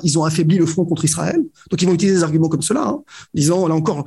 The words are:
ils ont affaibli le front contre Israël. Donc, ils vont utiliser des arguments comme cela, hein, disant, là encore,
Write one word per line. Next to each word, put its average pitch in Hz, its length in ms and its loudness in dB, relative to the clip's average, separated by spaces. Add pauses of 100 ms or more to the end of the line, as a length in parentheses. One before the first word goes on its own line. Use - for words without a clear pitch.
ils 160 160 0
ont 156 40 2
affaibli 160 340 2
le 165 80 2
front 165 200 -2
contre 170 180 -2
Israël. 170 380 -2 (300)
Donc, 165 100 -2
ils 180 60 2
vont 180 80 2
utiliser 190 220 2
des 170 60 2
arguments 160 240 2
comme 151 140 -2
cela, - 260 -2
hein, 285 140 -4 (320)
disant, 170 340 2
là 160 60 0
encore, 160 340 -2